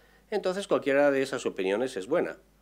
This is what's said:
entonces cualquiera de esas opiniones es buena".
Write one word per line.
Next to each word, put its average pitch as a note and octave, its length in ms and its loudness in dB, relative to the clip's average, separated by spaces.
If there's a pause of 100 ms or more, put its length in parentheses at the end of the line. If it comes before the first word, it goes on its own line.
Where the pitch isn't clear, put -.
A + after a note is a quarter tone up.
(300)
entonces G3 360 -2
cualquiera C#3+ 460 4
de C3+ 100 2
esas C3 240 -4
opiniones G#2 500 -2
es F#2+ 120 -6
buena". C3 300 -2 (240)